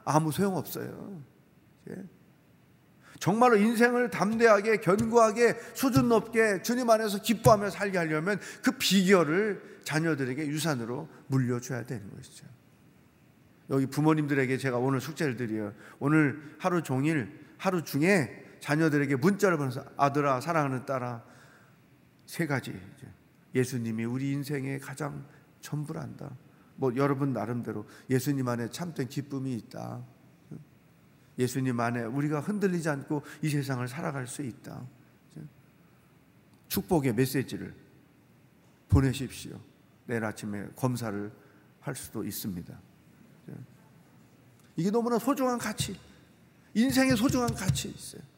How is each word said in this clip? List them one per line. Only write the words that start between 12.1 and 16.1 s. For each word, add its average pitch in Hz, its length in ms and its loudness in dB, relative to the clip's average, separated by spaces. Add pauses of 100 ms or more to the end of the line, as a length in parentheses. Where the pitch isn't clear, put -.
것이죠. - 300 -20 (1200)
여기 135 160 2
부모님들에게 143 720 2
제가 127 200 -2
오늘 131 220 0
숙제를 143 360 -4
드려요. 107 360 -4 (260)
오늘 143 420 2 (180)